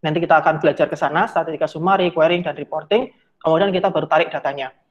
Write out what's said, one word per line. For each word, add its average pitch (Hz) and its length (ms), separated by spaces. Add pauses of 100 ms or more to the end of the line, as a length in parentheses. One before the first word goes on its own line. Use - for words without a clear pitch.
Nanti 160 220
kita 165 160
akan 156 240
belajar 151 240
ke 156 100
sana, 160 300
statistika 160 400
summary, 175 480
querying, 170 320
dan 147 80
reporting. 156 560 (320)
Kemudian 165 320
kita 190 160
baru 160 160
tarik 160 260
datanya. 139 380 (200)